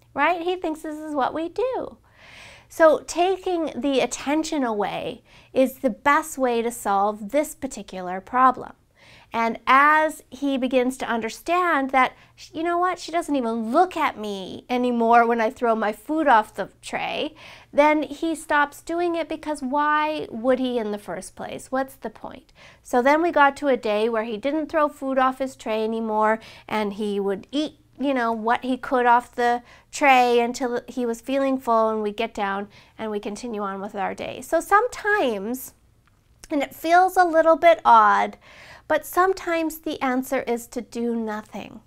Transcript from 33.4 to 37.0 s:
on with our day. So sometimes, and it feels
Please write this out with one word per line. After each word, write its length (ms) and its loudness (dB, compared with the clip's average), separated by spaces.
on 180 -6
with 160 -10
our 200 -4
day. 260 -10
So 180 -2
sometimes, 1160 0
and 120 0
it 120 -8
feels 440 4